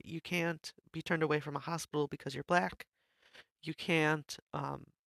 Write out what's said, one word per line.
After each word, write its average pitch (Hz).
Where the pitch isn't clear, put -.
You 160
can't 170
be 160
turned 165
away 151
from 143
a 143
hospital 151
because -
you're 139
black. 180
You 156
can't, 156
um, 143